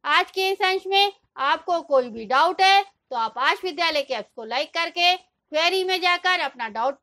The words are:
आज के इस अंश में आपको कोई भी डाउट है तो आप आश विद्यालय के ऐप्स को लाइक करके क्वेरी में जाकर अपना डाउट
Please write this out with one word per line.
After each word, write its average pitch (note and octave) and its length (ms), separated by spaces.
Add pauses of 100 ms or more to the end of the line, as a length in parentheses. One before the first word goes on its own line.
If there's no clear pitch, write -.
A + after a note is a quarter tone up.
आज D#4+ 280
के F#4+ 180
इस G4 120
अंश F#4+ 260
में G4 240 (260)
आपको D#4+ 460
कोई C4 260
भी A3+ 160
डाउट D#4 360
है G4 220
तो - 320
आप A3+ 240
आश D#4+ 240
विद्यालय D#4+ 380
के C4+ 120
ऐप्स G#3+ 220
को A#3 80
लाइक B3 300
करके F4 420
क्वेरी F4+ 680
में F#4 180
जाकर F4+ 380
अपना B3+ 300
डाउट A#3 340